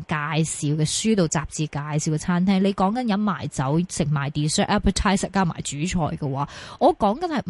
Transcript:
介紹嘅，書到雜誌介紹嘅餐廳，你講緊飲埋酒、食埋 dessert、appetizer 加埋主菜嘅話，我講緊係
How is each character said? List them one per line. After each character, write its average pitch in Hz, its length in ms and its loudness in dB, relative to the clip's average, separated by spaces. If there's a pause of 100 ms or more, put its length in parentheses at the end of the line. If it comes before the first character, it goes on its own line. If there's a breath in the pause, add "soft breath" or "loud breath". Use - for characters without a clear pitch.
介 - 80 -2
紹 151 600 0
嘅， 156 120 2
書 220 280 0
到 180 120 4
雜 147 180 -2
誌 - 100 -12 (100)
介 147 120 -6
紹 151 360 -2
嘅 151 40 0
餐 180 280 2
廳， 190 140 4
你 196 140 2
講 196 200 2
緊 254 120 -4
飲 202 100 0
埋 202 320 -2
酒、 147 400 0
食 - 160 -2
埋 143 260 -2
dessert、 151 360 0
appetizer 196 640 2
加 196 140 2
埋 160 180 -2
主 - 160 -8
菜 170 380 -2
嘅 143 160 -4
話， 139 160 -4 (300 loud breath)
我 311 180 4
講 214 240 0
緊 370 60 -4
係 302 240 -2